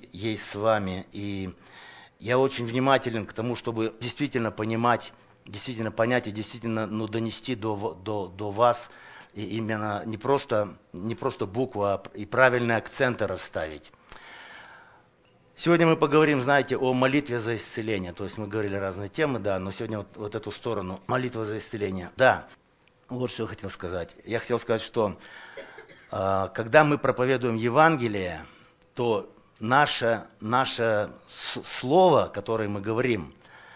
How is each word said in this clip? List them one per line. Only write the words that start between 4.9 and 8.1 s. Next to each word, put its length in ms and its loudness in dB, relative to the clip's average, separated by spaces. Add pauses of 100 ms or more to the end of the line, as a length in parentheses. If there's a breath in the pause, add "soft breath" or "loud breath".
действительно 460 -6
понять 340 2
и 60 -8
действительно, 560 -4
ну, 220 -4
донести 440 -4
до 220 -4
в-, 260 -6
до, 260 -4